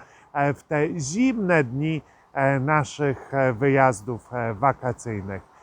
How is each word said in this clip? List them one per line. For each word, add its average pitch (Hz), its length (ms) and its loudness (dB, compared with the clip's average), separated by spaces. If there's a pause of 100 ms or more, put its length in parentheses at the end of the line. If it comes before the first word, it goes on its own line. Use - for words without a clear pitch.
(320)
e, 143 220 0
w - 100 -20
te 160 360 -2
zimne 180 640 2
dni, 143 380 -4 (300)
e, 139 280 2
naszych, 143 760 0
e, 131 180 2
wyjazdów, 127 800 2
e, 117 220 -4
wakacyjnych. 107 960 -4 (120)